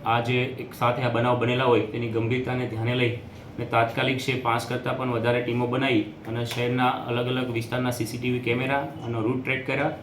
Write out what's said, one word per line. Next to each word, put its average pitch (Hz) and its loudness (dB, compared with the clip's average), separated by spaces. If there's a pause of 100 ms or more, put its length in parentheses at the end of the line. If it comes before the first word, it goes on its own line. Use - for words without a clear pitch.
આ 117 4
જે 123 2
એક - -6
સાથે 123 0
આ 123 2
બનાવ 117 4
બનેલા 123 2
હોય 120 6
તેની 117 -2
ગંભીરતાને 127 0
ધ્યાને 113 -2
લઈ 117 2
અને - -10
તાત્કાલિક 127 2
છે 127 -2
પાંચ 120 0
કરતાં 127 -2
પણ 127 -2
વધારે 120 2
ટીમો 120 0
બનાવી 127 2
અને 117 -4
શહેરના 123 0
અલગ 123 0
અલગ 127 0
વિસ્તારના 123 0
સી 120 -2
સી 123 -6
ટી 123 -2
વી 123 2
કેમેરા 127 0
અને 117 -4
રૂટ 123 0
ટ્રેક 131 -2
કર્યા. 143 2 (120)